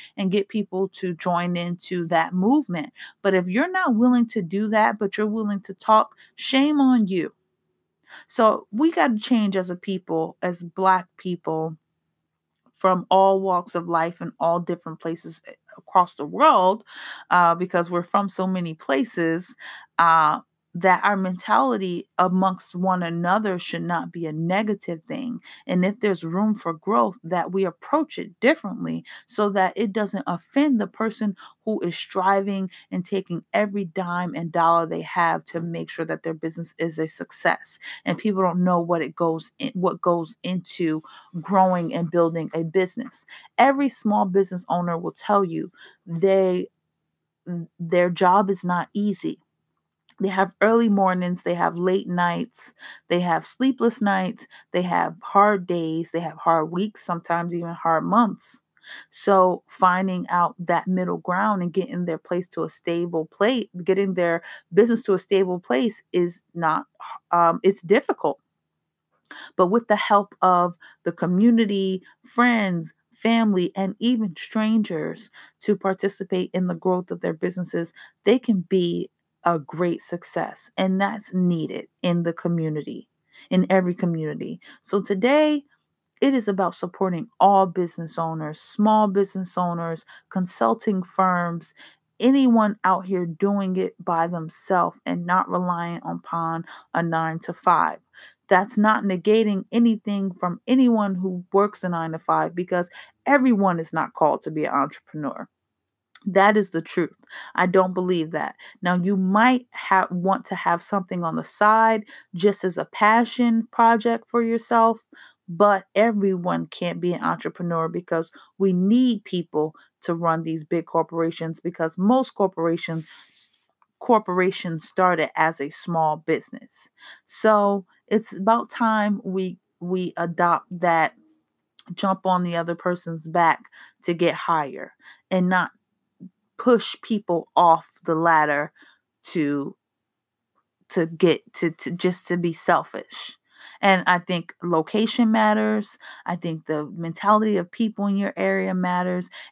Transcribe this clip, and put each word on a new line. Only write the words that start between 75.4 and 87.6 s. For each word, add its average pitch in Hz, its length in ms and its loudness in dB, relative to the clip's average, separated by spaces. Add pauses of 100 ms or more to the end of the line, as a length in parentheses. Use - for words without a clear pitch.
to 202 160 0
participate 190 800 -2
in 185 140 0
the 180 60 -4
growth 180 360 -2
of 175 100 -8
their 175 140 -4
businesses, 175 580 -6 (320)
they 240 140 6
can 214 240 0
be 175 480 -2 (360)
a 170 120 2
great 160 440 -6
success. - 760 -10
And 190 240 0
that's 208 320 -6
needed 175 540 -2 (160)
in 175 220 0
the 165 100 -2
community, 160 760 -4 (400)
in 185 220 4
every 185 240 2
community. 160 680 -6 (220)
So - 180 -2
today, 285 640 2 (560)
it 269 140 4
is 226 140 0
about 185 260 0
supporting 180 540 -4 (120)
all 190 260 6